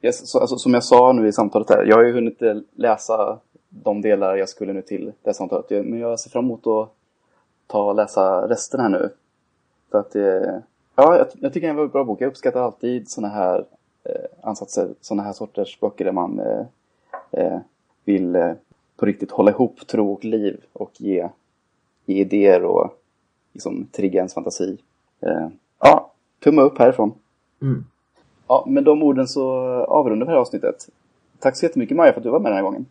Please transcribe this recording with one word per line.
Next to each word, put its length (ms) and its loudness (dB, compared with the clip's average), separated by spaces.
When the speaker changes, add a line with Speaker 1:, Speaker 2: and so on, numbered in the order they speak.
Speaker 1:
Yes, 300 -4
så, 80 2
alltså, 180 -2
som 160 0
jag 100 0
sa 300 6
nu 140 2
i 60 2
samtalet 360 0
här, 160 4
jag 100 6
har 80 8
ju 100 4
hunnit, 280 -4
eh, 140 0
läsa 640 -2
de 320 -6
delar 340 0
jag 140 -2
skulle 240 -10
nu 80 -8
till 240 -10
det 60 -12
här 80 -2
samtalet. 360 -6
Jag, 160 -4
men 140 -6
jag 200 -6
ser 100 -14
fram 160 -4
emot 220 -6
att 220 -2
ta 160 -2
och 120 0
läsa 520 0
resten 320 -4
här 100 0
nu. 200 0
Så 60 0
att, 180 -4
eh, 60 -2
ja, 220 6
jag, 160 4
jag 200 -6
tycker 80 -4
det 60 -6
är 20 -2
en 60 -6
väldigt 180 -4
bra 100 0
bok. 180 -6
Jag 60 -2
uppskattar 340 -2
alltid 480 -4
såna 180 -8
här 380 -2
eh, 220 -8
ansatser, 420 -6
såna 220 -6
här 100 -10
sorters 460 -10
böcker 260 -4
där 60 -2
man, 280 -4
eh, 260 -6
eh, 280 -4
vill, 300 0
eh, 160 2
på 80 -2
riktigt 260 -4
hålla 200 4
ihop 360 -4
tro 260 -2
och 120 -12
liv 360 -4
och 180 -12
ge, 280 -4
ge 160 -2
idéer 420 4
och 300 0
liksom 380 -10
trigga 260 -4
ens 160 -4
fantasi. 440 -8
Eh, 260 -4
ja, 320 4
tumme 180 4
upp 180 4
härifrån. 340 4
Speaker 2:
Mm. 240 -4
Speaker 1:
Ja, 200 2
med 160 0
de 200 4
orden 240 2
så 160 -4
avrundar 420 0
vi 40 -10
det 60 0
här 60 4
avsnittet. 480 -6
Tack 180 0
så 80 -2
jättemycket, 320 -2
Maja, 160 8
för 60 -4
att 40 -14
du 60 -4
var 100 2
med 120 -2
den 40 0
här 80 0
gången. 280 -6